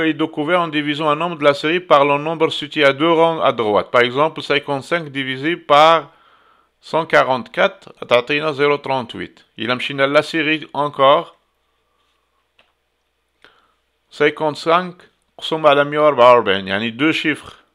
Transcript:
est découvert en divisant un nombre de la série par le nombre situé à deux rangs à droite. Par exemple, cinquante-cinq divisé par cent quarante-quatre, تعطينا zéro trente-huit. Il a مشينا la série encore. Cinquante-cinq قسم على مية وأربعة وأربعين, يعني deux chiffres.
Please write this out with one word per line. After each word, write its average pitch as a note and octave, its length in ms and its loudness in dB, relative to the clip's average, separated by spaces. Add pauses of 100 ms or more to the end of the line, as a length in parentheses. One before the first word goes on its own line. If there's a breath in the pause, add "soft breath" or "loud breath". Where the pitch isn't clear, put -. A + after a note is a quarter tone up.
est D3+ 160 -4
découvert D#3 420 -2
en - 20 -6
divisant D3 420 -4
un D3 120 -2
nombre E3+ 180 -6
de C#3+ 40 0
la D3 80 6 (100)
série E3 180 -2 (100)
par C#3+ 200 6
le C#3+ 60 0 (100)
nombre D#3+ 220 -2 (120)
situé D3 300 -6
à - 40 4
deux D#3+ 260 0
rangs E3 280 0
à C3+ 40 2
droite. G#2+ 420 0
Par B2 60 4
exemple, C#3 400 -2
cinquante-cinq C#3+ 640 -4 (160)
divisé C3+ 380 -6
par D#3+ 400 4 (840 soft breath)
cent D#3+ 320 -4
quarante-quatre, C3+ 800 -2 (160)
تعطينا D3 440 0
zéro C#3+ 260 0
trente-huit. B2+ 680 -8 (140)
Il A2+ 120 -6
a B2+ 40 -2
مشينا C#3 320 -4
la D3 160 2
série D3+ 500 -4
encore. C#3+ 640 0 (2750 soft breath)
Cinquante-cinq D#3 840 -2 (440)
قسم D#3 280 -4
على C#3+ 180 4
مية D3 140 -6
وأربعة C3 340 6
وأربعين, G2 360 2
يعني A2 300 -4
deux D3+ 140 0
chiffres. - 420 -6 (200)